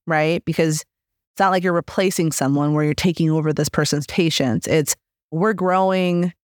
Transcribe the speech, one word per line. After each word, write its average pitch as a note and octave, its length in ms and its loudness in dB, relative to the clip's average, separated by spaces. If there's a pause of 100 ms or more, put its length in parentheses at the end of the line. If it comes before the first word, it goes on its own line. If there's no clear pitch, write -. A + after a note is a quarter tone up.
right? D#3+ 380 0
Because D#3 380 0
it's - 560 -20
not F#3+ 120 4
like F#3 140 0
you're F#3 80 2
replacing E3+ 600 0
someone C#3+ 420 0
where D3+ 100 2
you're D3+ 80 0
taking E3 380 0
over D#3 240 0
this D3+ 160 -2
person's D3 360 -2
patients. D3+ 600 -2
It's D#3 300 0 (340)
we're F#3 220 0
growing F3+ 800 0 (120)